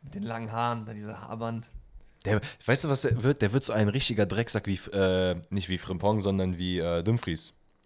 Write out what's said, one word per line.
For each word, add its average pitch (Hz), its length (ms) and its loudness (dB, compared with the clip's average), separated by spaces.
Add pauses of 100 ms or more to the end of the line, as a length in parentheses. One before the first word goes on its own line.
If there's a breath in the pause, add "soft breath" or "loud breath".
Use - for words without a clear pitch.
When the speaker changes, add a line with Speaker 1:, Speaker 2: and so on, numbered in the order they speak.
Speaker 1:
Mit 143 100 -18
den 196 80 -8
langen 113 300 -6
Haaren, 117 340 -2
dann 110 100 -12
dieser 104 260 -12
Haarband. 113 500 -8 (520)
Speaker 2:
Der, 104 160 2 (280 loud breath)
weißt 127 160 4
du, 156 60 2
was 135 120 4
der 117 220 2
wird? 139 180 4
Der 104 100 2
wird 131 120 2
so 120 100 0
ein 107 160 4
richtiger 107 380 2
Drecksack 110 400 -2
wie, 98 80 0 (200)
äh, 92 420 4 (120)
nicht 92 200 -2
wie 92 100 -2
Frimpong, 101 400 0
sondern 95 400 0
wie, 90 180 -2
äh, 85 260 0
Dumfries. 95 540 0 (280)